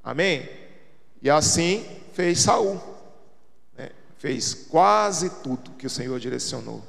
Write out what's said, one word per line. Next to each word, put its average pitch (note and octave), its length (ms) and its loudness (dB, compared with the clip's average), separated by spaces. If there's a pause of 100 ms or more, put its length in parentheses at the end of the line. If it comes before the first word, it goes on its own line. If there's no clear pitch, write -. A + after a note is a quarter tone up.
Amém? D3+ 460 0 (720)
E C3 80 4
assim E3+ 560 4 (280)
fez F3 280 2
Saul, G3+ 380 4 (960)
né? B2+ 140 -12 (280)
Fez - 360 -2
quase F#3+ 760 4 (120)
tudo B2+ 300 -6
que - 160 -10
o - 20 -2
Senhor B2+ 300 -4
direcionou. A2+ 680 -6